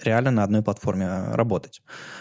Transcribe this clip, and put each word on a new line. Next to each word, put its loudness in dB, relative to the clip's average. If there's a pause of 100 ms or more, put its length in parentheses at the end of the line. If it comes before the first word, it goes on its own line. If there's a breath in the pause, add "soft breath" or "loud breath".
реально 2
на 4
одной 2
платформе, -2
а, -4
работать. -2 (400 loud breath)